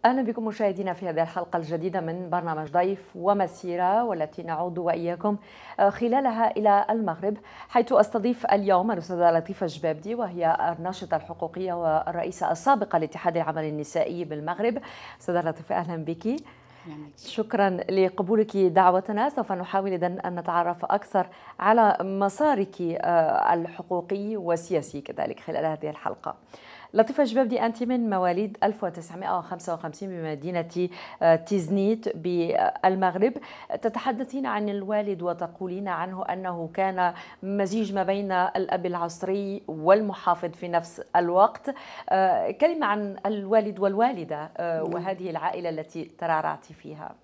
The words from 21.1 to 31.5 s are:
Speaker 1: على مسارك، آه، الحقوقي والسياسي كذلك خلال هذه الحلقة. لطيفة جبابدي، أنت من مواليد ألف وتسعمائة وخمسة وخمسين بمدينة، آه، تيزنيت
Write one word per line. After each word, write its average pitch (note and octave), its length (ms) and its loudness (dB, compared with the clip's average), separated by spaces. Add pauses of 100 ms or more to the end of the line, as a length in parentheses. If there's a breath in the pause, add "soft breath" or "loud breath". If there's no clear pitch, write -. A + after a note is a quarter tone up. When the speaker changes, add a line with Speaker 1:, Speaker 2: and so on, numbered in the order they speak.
Speaker 1:
على G#3+ 420 6
مسارك، G3 800 0
آه، E3 720 4
الحقوقي F3+ 840 -2
والسياسي E3 640 -2
كذلك - 380 -6
خلال - 260 -4
هذه D#3 240 -4
الحلقة. - 460 -8 (580 loud breath)
لطيفة A3+ 300 4
جبابدي، A#3 420 2
أنت A3+ 180 -2
من A#3+ 260 0
مواليد F#3+ 540 0
ألف G#3+ 200 0
وتسعمائة F3 540 -4
وخمسة F3 360 -6
وخمسين E3+ 360 -8
بمدينة، E3+ 800 -4 (320 loud breath)
آه، E3 140 8
تيزنيت G3 840 0